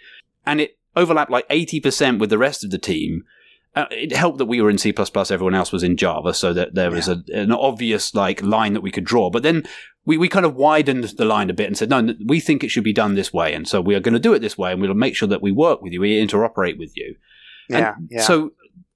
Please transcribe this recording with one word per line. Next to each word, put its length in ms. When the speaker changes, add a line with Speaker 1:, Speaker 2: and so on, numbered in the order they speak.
Speaker 1:
And 160
it 200
overlapped, 360
like, 200
eighty 280
percent 400
with 120
the 80
rest 240
of 80
the 80
team. 460
Uh, 160
it 220
helped 260
that 100
we 140
were 80
in 80
C 140
plus 180
plus, 220
everyone 240
else 160
was 100
in 140
Java, 380
so 180
that 240
there 160
was 160
Speaker 2:
Yeah. 80
Speaker 1:
a, 60
an 140
obvious, 600
like, 300
line 300
that 80
we 100
could 140
draw. 240
But 140
then 200
we, 120
we 100
kind 180
of 100
widened 500
the 180
line 260
a 40
bit 140
and 100
said, 120
"No, 100
n-, 260
we 160
think 240
it 40
should 140
be 80
done 240
this 160
way, 220
and 140
so 120
we 160
are 60
gonna 180
do 140
it 60
this 180
way, 160
and 80
we'll 120
make 220
sure 140
that 120
we 120
work 280
with 120
you, 80
we 200
interoperate 560
with 200
you." 180
And 100
Speaker 2:
Yeah, 160
yeah. 140
Speaker 1:
so 280